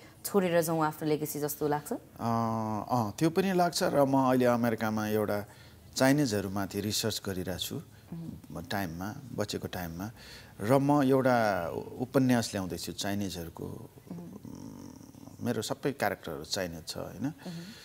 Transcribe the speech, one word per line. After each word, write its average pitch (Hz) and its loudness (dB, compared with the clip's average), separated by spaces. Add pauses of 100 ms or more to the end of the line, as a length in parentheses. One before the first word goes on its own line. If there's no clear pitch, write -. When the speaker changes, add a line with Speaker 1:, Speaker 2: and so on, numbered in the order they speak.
(240)
Speaker 1:
छोडेर 175 4
जाउँ 160 2
आफ्नो 156 -2
लेगेसी 151 0
जस्तो 147 -2
लाग्छ? 147 0
Speaker 2:
अ, 285 -4 (920)
अ, 117 2
त्यो 160 4
पनि 190 2
लाग्छ 175 4
र 143 6
म 135 4
अहिले 127 6
अमेरिकामा 110 2
एउटा 104 2 (520)
चाइनिजहरूमाथि 104 2
रिसर्च 104 -2
गरिरहेको 92 -4
छु, - -6 (380)
Speaker 1:
मह्म। 160 -12
Speaker 2:
टाइममा, 98 -6 (180)
बचेको 101 -4
टाइममा। 90 -8 (500)
र 120 4
म 143 4
एउटा 120 4 (320)
उपन्यास 127 4
ल्याउँदैछु 90 -4
चाइनिजहरूको, 95 -6 (220)
Speaker 1:
मह्म। - -14
Speaker 2:
मेरो 113 -2
सबै 139 -4
क्यारेक्टरहरू 90 -4
चाइनिज 85 -6
छ, - -8
होइन। 90 -6
Speaker 1:
मह्म। 165 -8 (340)